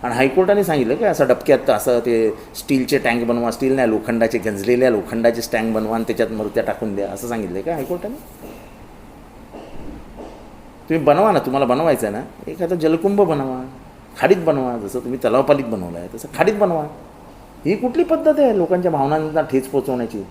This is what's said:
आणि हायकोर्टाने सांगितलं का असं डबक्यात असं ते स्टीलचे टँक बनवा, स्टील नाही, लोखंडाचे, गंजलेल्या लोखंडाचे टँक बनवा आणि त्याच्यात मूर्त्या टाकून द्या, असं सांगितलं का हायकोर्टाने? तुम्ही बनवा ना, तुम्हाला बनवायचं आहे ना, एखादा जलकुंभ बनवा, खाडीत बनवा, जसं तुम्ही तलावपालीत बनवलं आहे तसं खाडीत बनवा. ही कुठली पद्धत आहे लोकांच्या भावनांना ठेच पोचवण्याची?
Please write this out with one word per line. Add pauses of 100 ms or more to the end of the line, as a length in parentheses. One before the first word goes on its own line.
आणि
हायकोर्टाने
सांगितलं
का
असं
डबक्यात
असं
ते (240)
स्टीलचे
टँक
बनवा,
स्टील
नाही,
लोखंडाचे,
गंजलेल्या
लोखंडाचे (100)
टँक
बनवा
आणि
त्याच्यात
मूर्त्या
टाकून
द्या,
असं
सांगितलं
का
हायकोर्टाने? (2750)
तुम्ही
बनवा
ना,
तुम्हाला
बनवायचं
आहे
ना,
एखादा
जलकुंभ
बनवा, (540)
खाडीत
बनवा,
जसं
तुम्ही
तलावपालीत
बनवलं
आहे
तसं
खाडीत
बनवा. (840)
ही
कुठली
पद्धत
आहे
लोकांच्या
भावनांना
ठेच
पोचवण्याची?